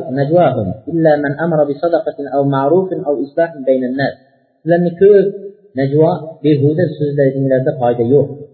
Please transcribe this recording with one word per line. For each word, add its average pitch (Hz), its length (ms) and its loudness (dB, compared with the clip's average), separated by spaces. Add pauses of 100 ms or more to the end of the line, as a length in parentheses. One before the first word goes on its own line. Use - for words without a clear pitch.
(100)
najwahum 143 580 0 (180)
illa 160 280 2
man 147 200 -2
amara 156 300 0
bi 143 100 -2
sadaqatin 156 520 -2
aw 139 180 0
ma'rufin 139 560 0
aw 139 160 -2
islahin 143 460 -4
baynan 131 320 0
nas." 135 200 -2 (400)
Sizlarni 170 380 0
ko'p 196 360 6 (440)
najvo, 139 380 2 (280)
behuda 151 500 2
so'zlaringlarda 135 840 0
foyda 120 300 0
yo'q. 131 240 2 (260)